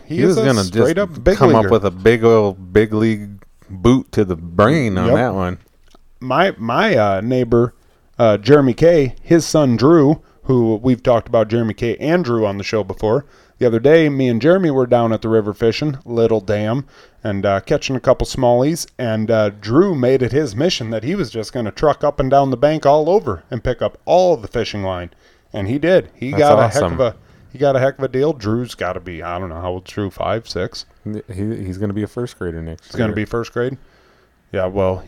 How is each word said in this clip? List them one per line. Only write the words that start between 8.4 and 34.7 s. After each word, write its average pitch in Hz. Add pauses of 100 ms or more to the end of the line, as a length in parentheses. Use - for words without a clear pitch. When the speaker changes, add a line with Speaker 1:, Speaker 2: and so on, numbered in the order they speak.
Speaker 1:
K, 151
his 170
son 139
Drew, 147 (220)
who 117
we've 120
talked 120
about 113
Jeremy 110
K 117
and 165
Drew 117
on 98
the 98
show 107
before. 107 (340)
The 127
other 113
day, 151
me 135
and 117
Jeremy 175
were 131
down 117
at 113
the 113
river 110
fishing, 135
Little 113
Dam, 107 (380)
and, 101
uh, 98
catching 135
a 123
couple 123
smallies. 127 (100)
And, 110
uh, 107
Drew 117
made 127
it 117
his 131
mission 131
that 113
he 156
was 165
just 107
gonna 120
truck 147
up 147
and 135
down 139
the 123
bank 147
all 151
over 170
and 117
pick 127
up -
all 175
the 104
fishing 107
line, 90 (420)
and 98
he 131
did. 170
He 131
Speaker 2:
That's 151
Speaker 1:
got 147
a 113
heck 104
Speaker 2:
awesome. 85
Speaker 1:
of -
a, 120 (360)
he 127
got 139
a -
heck 135
of 131
a 127
deal. 131
Drew's 113
gotta 90
be, 85
I 87
don't 92
know 82
how 90
old 90
Drew, 101
five, 98
six? - (200)
Speaker 2:
He, 107 (340)
he's 92
gonna 104
be 104
a 101
first 120
grader 82
next 80
Speaker 1:
He's -
gonna 113
Speaker 2:
year. 104
Speaker 1:
be 208
first 117
grade. 127 (720)
Yeah, 92
well, 92